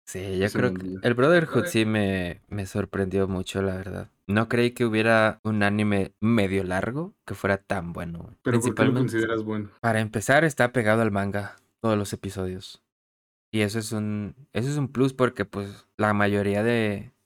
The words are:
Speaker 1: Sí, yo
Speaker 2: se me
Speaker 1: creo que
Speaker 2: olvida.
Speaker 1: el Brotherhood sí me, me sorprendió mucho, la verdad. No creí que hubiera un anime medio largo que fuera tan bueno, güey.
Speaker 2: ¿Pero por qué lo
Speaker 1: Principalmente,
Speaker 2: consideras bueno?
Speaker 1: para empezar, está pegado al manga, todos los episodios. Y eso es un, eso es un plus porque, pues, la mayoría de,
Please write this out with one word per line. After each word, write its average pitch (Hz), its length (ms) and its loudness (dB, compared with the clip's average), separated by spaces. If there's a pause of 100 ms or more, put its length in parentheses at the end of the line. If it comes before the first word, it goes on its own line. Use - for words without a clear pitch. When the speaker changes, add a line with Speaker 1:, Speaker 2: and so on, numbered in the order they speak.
Speaker 1:
Sí, 95 320 -6
yo 98 100 2
Speaker 2:
se 107 100 -4
me 123 40 2
Speaker 1:
creo 120 120 0
que 92 120 -6
Speaker 2:
olvida. 92 180 -8
Speaker 1:
el 120 100 4
Brotherhood 143 520 4
sí 113 180 2
me, 98 640 0
me 101 180 -8
sorprendió 98 640 -2
mucho, 95 340 -4
la 95 140 -2
verdad. 95 340 -10 (160)
No 110 220 2
creí 120 240 2
que 123 120 -2
hubiera 110 600 4
un 107 180 0
anime 101 580 2
medio 98 440 2
largo 113 500 -4 (120)
que - 80 -10
fuera 98 240 0
tan 87 340 -6
bueno, 85 320 -10
güey. - 180 -20
Speaker 2:
¿Pero - 0 -
por - 0 -
qué 127 120 0
lo 117 60 4
Speaker 1:
Principalmente, 120 400 2 (120)
Speaker 2:
consideras 113 320 -2
bueno? 107 260 -6 (100)
Speaker 1:
para 110 200 2
empezar, 117 440 2
está 131 280 2
pegado 110 300 4
al 110 100 2
manga, 101 440 -2 (240)
todos 113 160 2
los 101 160 -2
episodios. 95 720 -8 (680)
Y 107 80 0
eso 104 180 0
es 110 140 -6
un, 104 420 -4 (180)
eso 123 160 -2
es 147 100 -2
un 139 100 -2
plus 135 240 2
porque, 120 320 0
pues, 101 420 -10 (100)
la 107 160 2
mayoría 101 520 2
de, 113 480 0 (140)